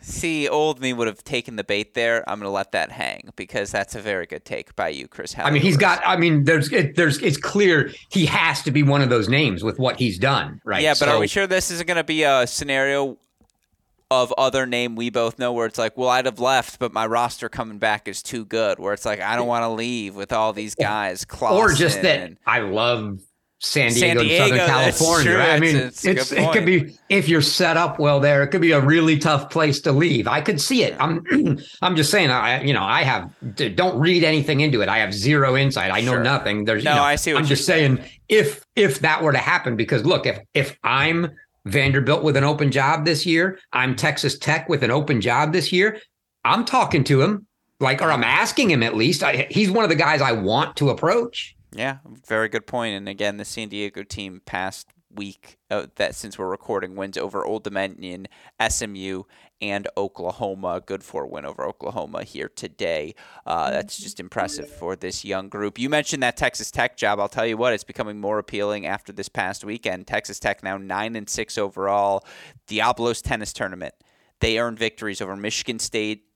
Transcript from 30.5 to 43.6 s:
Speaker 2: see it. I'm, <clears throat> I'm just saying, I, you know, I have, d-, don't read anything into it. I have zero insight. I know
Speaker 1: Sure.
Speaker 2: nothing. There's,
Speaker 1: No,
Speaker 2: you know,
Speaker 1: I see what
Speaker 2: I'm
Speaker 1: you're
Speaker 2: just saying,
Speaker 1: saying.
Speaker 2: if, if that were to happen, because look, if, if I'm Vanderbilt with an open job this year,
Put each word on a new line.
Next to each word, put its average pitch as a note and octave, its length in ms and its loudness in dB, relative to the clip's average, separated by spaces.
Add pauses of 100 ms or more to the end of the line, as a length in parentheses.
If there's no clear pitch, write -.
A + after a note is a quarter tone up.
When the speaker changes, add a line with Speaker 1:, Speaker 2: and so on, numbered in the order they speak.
Speaker 2:
see A#3+ 240 2
it. A2+ 160 -2
I'm, E3 300 0
<clears throat> F3+ 320 2 (220)
I'm F3+ 120 2
just D3+ 140 2
saying, F3 220 4
I, B2+ 320 0
you C#3 100 2
know, G2+ 80 2
I B2 220 2
have, A2+ 260 0 (240)
d-, A#2+ 160 -2
don't F2+ 300 0
read E3+ 240 4
anything D3+ 380 2
into C3+ 200 2
it. F#2+ 80 0
I G#2+ 80 2
have G#2 160 0
zero C3 420 2
insight. C3 360 2
I F#2 100 2
know B2+ 120 0
Speaker 1:
Sure. E2+ 100 0
Speaker 2:
nothing. G#2 420 0
There's, G#2+ 180 0
Speaker 1:
No, D3 60 0
Speaker 2:
you D3 80 4
know, C#3+ 60 4
Speaker 1:
I D3 140 2
see D#3+ 160 -2
what D3 80 2
Speaker 2:
I'm - 20 0
Speaker 1:
you're D3 60 2
Speaker 2:
just C#3 180 2
saying, D3+ 300 4
Speaker 1:
saying. - 120 -8 (200)
Speaker 2:
if, G#3+ 360 2 (100)
if - 260 2
that D#3+ 200 2
were D#3 100 4
to C3+ 60 2
happen, C#3+ 380 0
because A2 300 0
look, D#3 200 2
if, A#2+ 140 -2 (160)
if C#3 280 -2
I'm D#3 460 0 (360)
Vanderbilt C3+ 580 2
with D3+ 140 2
an C3+ 60 4
open D3 280 2
job D3 340 0
this D#3+ 220 0
year, F3 320 0 (140)